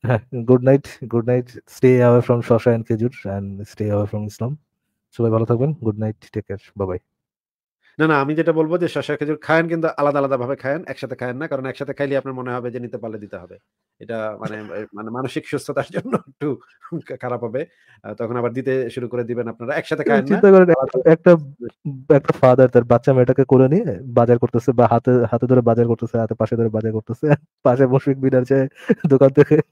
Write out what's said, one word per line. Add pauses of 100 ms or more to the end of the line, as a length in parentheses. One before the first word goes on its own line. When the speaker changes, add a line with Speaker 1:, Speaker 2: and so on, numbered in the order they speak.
Speaker 1:
হ্যাঁ, (260)
গুড
নাইট, (180)
গুড
নাইট,
stay
away
from
শসা
and
খেজুর (140)
and
stay
away
from
ইসলাম। (540)
সবাই
ভালো
থাকবেন,
গুড
নাইট, (160)
টেক
কেয়ার, (180)
বাই
বাই। (1000)
Speaker 2:
না,
না,
আমি
যেটা
বলবো
যে
শসা
খেজুর
খায়েন
কিন্তু
আলাদা
আলাদা
ভাবে
খায়েন,
একসাথে
খায়েন
না,
কারণ
একসাথে
খাইলে
আপনার
মনে
হবে
যে
নিতে
পারলে
দিতে
হবে। (400)
এটা
মানে,
Speaker 1:
<laughs>
Speaker 2:
এ,
মানে
মানসিক
সুস্থতার
জন্য (120)
একটু (340)
খা-,
খারাপ
হবে। (360)
আহ,
তখন
আবার
দিতে
শুরু
করে
দিবেন
আপনারা।
একসাথে
Speaker 1:
তুমি
Speaker 2:
খায়েন
না।
Speaker 1:
চিন্তা
করেন,
একটা,
একটা, (760)
একটা
ফাদার
তার
বাচ্চা
মেয়েটাকে
কোলে
নিয়ে
বাজার
করতেছে
বা
হাতে, (200)
হাতে
ধরে
বাজার
করতেছে,
হাতে
পাশে
ধরে
বাজার
করতেছে, (280)
পাশে
মুশফিক
মিনার
যে (380)
দোকান
থেকে (120)